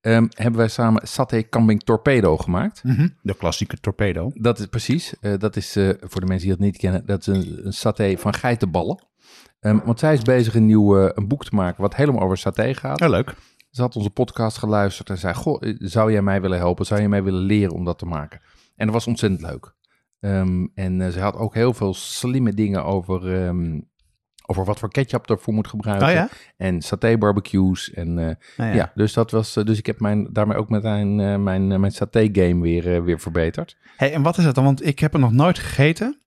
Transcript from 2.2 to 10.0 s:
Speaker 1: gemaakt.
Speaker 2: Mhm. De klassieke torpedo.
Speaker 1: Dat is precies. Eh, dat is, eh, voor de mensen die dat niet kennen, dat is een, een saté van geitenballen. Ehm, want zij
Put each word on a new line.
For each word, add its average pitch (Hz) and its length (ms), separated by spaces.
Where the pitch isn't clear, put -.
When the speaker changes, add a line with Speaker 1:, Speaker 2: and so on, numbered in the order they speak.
Speaker 1:
gemaakt. 95 480
Speaker 2:
Mhm. 135 240
De 98 140
klassieke - 440
torpedo. 98 540
Speaker 1:
Dat 113 240
is 107 80
precies. - 540
Eh, 104 180
dat 101 180
is, - 200
eh, 98 120
voor 92 200
de 92 60
mensen 92 220
die 92 80
dat 98 100
niet 98 100
kennen, 92 300
dat 98 140
is - 60
een, 95 400
een 98 60
saté 104 460
van 104 160
geitenballen. 95 680
Ehm, 107 240
want 117 140
zij 156 140